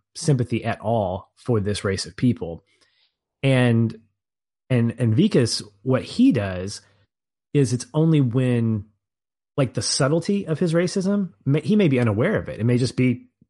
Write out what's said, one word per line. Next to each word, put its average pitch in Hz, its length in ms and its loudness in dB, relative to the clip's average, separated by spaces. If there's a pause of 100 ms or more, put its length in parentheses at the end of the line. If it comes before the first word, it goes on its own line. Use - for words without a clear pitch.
(140)
sympathy 120 500 -2
at 113 160 -4
all 98 560 -2
for 120 240 -2
this 101 240 -4
race 98 220 -2
of 80 100 -18
people. 87 480 -2 (800)
And, 123 560 2 (720)
and, 117 280 0
and 113 160 2
Vikas, 151 480 2 (200)
what 127 200 0
he 254 300 2
does 98 500 -4 (720)
is 135 200 2
it's 123 200 -4
only 160 280 2
when, 117 680 0 (720)
like, 135 180 -2
the 117 80 -4
subtlety 170 640 -2
of 160 120 -4
his 165 160 0
racism, 185 580 -2 (120)
may, 139 160 2
he 202 160 0
may 202 120 4
be 131 120 2
unaware 123 360 0
of 82 120 -6
it. - 120 -8
It 107 40 -2
may 123 140 2
just 120 180 -2
be, 127 320 0 (220)